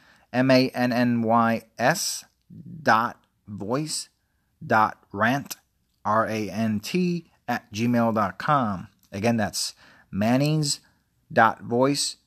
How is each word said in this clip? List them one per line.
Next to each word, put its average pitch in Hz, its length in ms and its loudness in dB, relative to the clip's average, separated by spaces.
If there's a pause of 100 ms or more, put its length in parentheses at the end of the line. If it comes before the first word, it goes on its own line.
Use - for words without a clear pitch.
(320)
M 131 180 2
A 131 200 4
N 123 220 -2
N 120 300 2
Y 113 400 2 (160)
S 147 460 0 (580)
dot 117 400 2 (240)
voice 110 600 -6 (580)
dot 110 320 2 (140)
rant, 117 440 -2 (480)
R 107 220 2
A 107 240 -4
N 107 300 -2
T 175 500 -4 (160)
at - 260 -6
gmail 117 420 0
dot 101 240 -2
com. 113 500 -2 (240)
Again, 113 260 0
that's - 340 -4 (400)
mannys 143 680 0 (520)
dot 113 300 4
voice 127 540 0 (100)